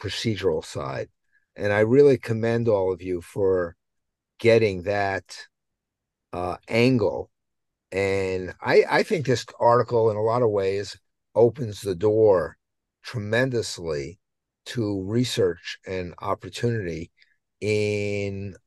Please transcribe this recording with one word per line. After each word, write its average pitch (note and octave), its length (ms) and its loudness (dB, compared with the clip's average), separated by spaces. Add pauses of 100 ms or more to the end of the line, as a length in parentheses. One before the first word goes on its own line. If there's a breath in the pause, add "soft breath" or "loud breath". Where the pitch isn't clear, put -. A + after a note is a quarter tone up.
procedural F#2 640 -2
side. D#2+ 420 -8 (480)
And G#2 180 -2
I G#2 80 4
really C3+ 360 6
commend A#2 500 -2
all F#2+ 260 2
of E2+ 80 -8
you F2+ 200 -6
for F#2 540 0 (640)
getting A2 440 4
that, G2 540 -4 (960)
uh, F2+ 240 -6 (100)
angle. A2+ 640 2 (640)
And F#2+ 680 -2
I, E3+ 280 4
I C#3+ 140 2
think E3 220 -4
this B2+ 200 0 (140)
article, A#2+ 500 4
in G#2 80 -2
a G#2+ 40 -2
lot A2+ 220 0
of A2+ 60 2
ways, G2 480 -2 (380)
opens A#2 460 2
the G2+ 120 -2
door G2+ 640 4 (460)
tremendously G#2 1120 -4 (500)
to G#2 360 -4
research G#2 800 -2
and F#2 340 -8
opportunity F#2+ 920 -6 (480)
in G2+ 960 -2 (120)